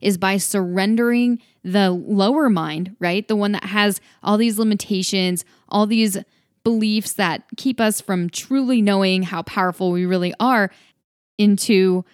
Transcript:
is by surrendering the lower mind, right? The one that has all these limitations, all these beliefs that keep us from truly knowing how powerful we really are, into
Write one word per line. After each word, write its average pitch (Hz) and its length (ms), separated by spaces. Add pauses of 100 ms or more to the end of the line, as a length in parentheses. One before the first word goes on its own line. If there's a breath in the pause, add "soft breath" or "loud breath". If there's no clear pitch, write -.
is 190 160
by 190 200
surrendering 226 1040 (220 soft breath)
the 185 280
lower 214 580
mind, 165 500
right? 180 260
The 220 100
one 208 180
that - 120
has 208 360 (200 soft breath)
all 208 160
these 220 220
limitations, 190 840 (240 soft breath)
all 208 180
these 220 300 (480)
beliefs 220 480
that 175 300 (120)
keep 262 240
us 220 220
from 180 280
truly 254 520
knowing 190 420
how 170 200
powerful 185 480
we 180 140
really 180 340
are, 226 300 (680 soft breath)
into 190 680 (100 soft breath)